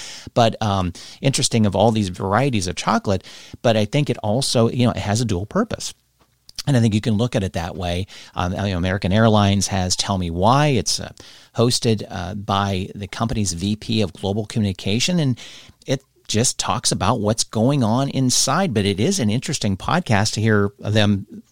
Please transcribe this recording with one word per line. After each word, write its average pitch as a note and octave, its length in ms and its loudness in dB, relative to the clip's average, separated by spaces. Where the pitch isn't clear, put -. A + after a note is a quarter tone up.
But, A#2 260 2
um, F#2+ 320 0
interesting B2+ 440 2
of F#2+ 120 0
all A2 160 6
these G#2+ 160 0
varieties G2+ 580 0
of F2+ 80 -6
chocolate, F3 480 0
but A2+ 140 4
I G#2+ 80 2
think C#3+ 260 0
it A#2+ 140 -4
also, A#2 440 2
you B2 160 0
know, A2+ 60 4
it - 60 -2
has G2+ 240 0
a C3 40 0
dual G2+ 220 -2
purpose. - 480 -4
And C#3 100 4
I A#2 40 4
think A2 140 4
you A2 60 2
can A2+ 140 0
look A#2+ 220 -2
at G2 80 0
it F2+ 80 -4
that E2+ 240 -6
way. F2+ 320 -4
Um, F2+ 200 -2
you G2 180 -2
know, F2 60 -2
American F#2 340 -2
Airlines G#2 560 4
has F#2 260 -2
Tell G2 240 -2
Me F2 120 -4
Why. A#2+ 380 2
It's, - 300 0
uh, - 140 -12
hosted, A#2 560 2
uh, F#2 240 -8
by G2 600 -2
the G2 100 -10
company's G#2 460 -4
V G2 240 -2
P A2 240 -2
of F2+ 120 -2
Global G2+ 340 -4
Communication, A2 760 -2
and C3 180 0
it C3+ 160 -4
just - 320 0
talks - 320 -2
about G#2 300 0
what's G#2 240 0
going B2 400 2
on B2+ 240 0
inside. C3+ 640 0
But G2+ 100 2
it G2 140 0
is F3+ 220 0
an G#2 100 2
interesting A2 460 -2
podcast C#3 560 0
to - 80 -4
hear G#2 400 4
them, G#2 720 0